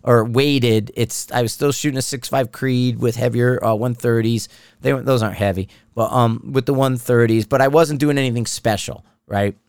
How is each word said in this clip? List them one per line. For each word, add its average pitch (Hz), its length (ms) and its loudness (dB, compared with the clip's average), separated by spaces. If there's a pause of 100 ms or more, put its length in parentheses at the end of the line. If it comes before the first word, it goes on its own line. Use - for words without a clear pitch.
or 120 220 4
weighted. 120 720 2
It's, - 340 -4
I 123 120 0
was 113 100 -2
still 139 200 0
shooting 135 260 -2
a 131 40 -4
six - 240 -8
five 131 260 -2
Creed 123 460 -2
with 120 180 0
heavier, 120 460 0
uh, 110 120 0
one 120 200 -2
thirties. 117 540 0 (320)
They, 135 120 0
those 127 300 0
aren't 101 140 -4
heavy, 95 320 -2 (260)
but, 113 160 -2
um, 117 420 0
with 131 120 0
the 143 80 -2
one 131 240 0
thirties, 117 480 2
but 131 160 0
I 135 80 4
wasn't 151 320 2
doing 147 160 2
anything 120 300 -2
special, - 580 -4 (220)
right? 101 280 -2 (140)